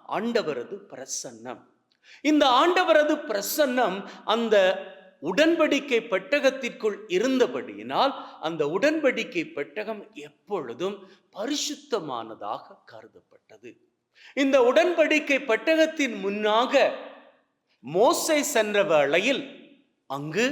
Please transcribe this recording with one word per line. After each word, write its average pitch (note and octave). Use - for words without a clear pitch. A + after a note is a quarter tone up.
ஆண்டவரது E3
பிரசன்னம். B2
இந்த D4
ஆண்டவரது D#4
பிரசன்னம் B3+
அந்த A3
உடன்படிக்கை C#4+
பெட்டகத்திற்குள் A3+
இருந்தபடியினால், F3
அந்த D#3
உடன்படிக்கை A#3+
பெட்டகம் G#3
எப்பொழுதும் D3+
பரிசுத்தமானதாக C#3
கருதப்பட்டது. A2
இந்த C4+
உடன்படிக்கை D4+
பெட்டகத்தின் D4+
முன்னாக G#3+
மோசே C#4
சென்ற G#3+
வேளையில், E3
அங்கு D3+